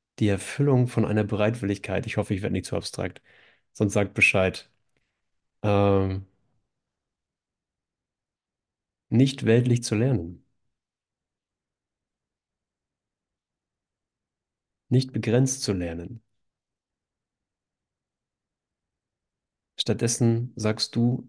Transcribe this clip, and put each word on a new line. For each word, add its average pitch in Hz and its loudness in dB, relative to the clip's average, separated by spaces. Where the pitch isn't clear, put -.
die 107 2
Erfüllung 127 2
von 113 0
einer 107 0
Bereitwilligkeit, 104 -2
ich 117 -6
hoffe, 107 -2
ich 95 -4
werde 101 -4
nicht 92 -4
zu 95 -6
abstrakt, 92 -8
sonst 101 -2
sagt 101 0
Bescheid, 95 2
ähm, 98 2
nicht 127 2
weltlich 120 4
zu - -2
lernen. 104 -2
Nicht 127 2
begrenzt 127 2
zu 107 -2
lernen. 87 -6
Stattdessen 117 0
sagst 107 -4
du, 120 0